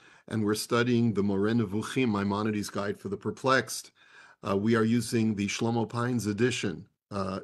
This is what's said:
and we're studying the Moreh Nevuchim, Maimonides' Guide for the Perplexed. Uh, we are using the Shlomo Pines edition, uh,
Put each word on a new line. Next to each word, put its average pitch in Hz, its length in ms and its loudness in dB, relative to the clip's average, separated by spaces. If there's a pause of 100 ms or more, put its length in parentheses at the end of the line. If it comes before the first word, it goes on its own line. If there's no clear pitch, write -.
(280)
and 110 160 -2
we're 107 100 2
studying 120 580 2
the 98 120 0
Moreh 104 300 2
Nevuchim, 110 580 0
Maimonides' 101 580 0
Guide 101 300 -4
for - 80 -10
the 95 80 -4
Perplexed. - 760 -2 (580)
Uh, 101 80 2
we 110 200 4
are 110 80 4
using 113 500 2
the 101 140 -2
Shlomo 113 400 -2
Pines 120 400 -2
edition, 104 580 -2 (240)
uh, 95 340 -4